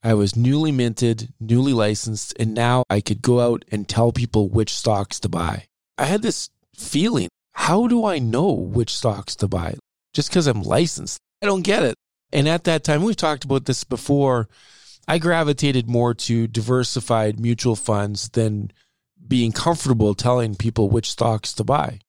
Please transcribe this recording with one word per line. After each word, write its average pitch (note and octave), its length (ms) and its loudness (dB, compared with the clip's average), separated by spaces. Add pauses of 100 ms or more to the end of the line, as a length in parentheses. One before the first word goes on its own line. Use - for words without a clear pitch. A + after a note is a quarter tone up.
I A2+ 100 2
was G2+ 220 2
newly C#3 360 2
minted, A#2 680 0
newly B2 340 2
licensed, G#2+ 640 -2
and A2 140 0
now A#2+ 360 2
I G#2 120 2
could G#2+ 200 -4
go B2 180 4
out A#2+ 320 0
and G#2 160 -6
tell A#2 240 4
people A2 380 0
which G#2+ 240 0
stocks G2+ 480 -2
to G2+ 80 -4
buy. E2+ 380 -4 (300)
I - 80 0
had G3 160 0
this - 280 -4 (260)
feeling, D3+ 540 0 (240)
how G3 340 2
do A#3 180 2
I F3+ 140 -2
know B2+ 320 0
which G#2+ 440 -2
stocks G2+ 420 -4
to G2+ 100 0
buy? F2 280 -4 (380)
Just - 180 -2
'cause E3 160 4
I'm G#2+ 160 0
licensed. G#2+ 560 -2 (240)
I - 20 -2
don't G3 160 0
get F#3+ 220 2
it. A#2+ 120 0 (360)
And D3 160 2
at E3+ 160 0
that D#3+ 200 0
time, D3+ 200 2
we've A3 120 0
talked D3+ 280 -2
about C3+ 220 0
this - 180 -2
before, C3 640 2 (600)
I D#3 100 2
gravitated D3 680 0
more A#2+ 260 2
to A#2 340 0
diversified A2+ 920 0
mutual A#2 360 0
funds G#2 540 -4
than G#2 420 -2 (560)
being A#2+ 240 2
comfortable A#2 640 0
telling B2 400 0
people A2+ 340 0
which A2 220 0
stocks A2+ 420 -2
to A2+ 100 -4
buy. C#3 460 -2